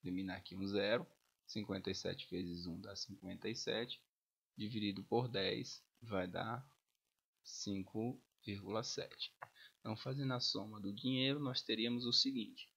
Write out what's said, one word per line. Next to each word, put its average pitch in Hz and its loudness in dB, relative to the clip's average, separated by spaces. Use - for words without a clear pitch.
eliminar 92 0
aqui 92 -10
um 95 -2
zero. 104 4
Cinquenta 95 -2
e - 0
sete - -2
vezes 87 -2
um 85 -4
dá 98 -10
cinquenta 92 -8
e 113 -2
sete, - 0
dividido 104 0
por 120 4
dez 104 0
vai 98 2
dar 113 -2
cinco 110 -2
vírgula 101 -2
sete. - -4
Então, 110 -2
fazendo 135 0
a 120 2
soma 107 -2
do 101 -2
dinheiro, 131 4
nós 131 0
teríamos 120 2
o 120 2
seguinte 120 2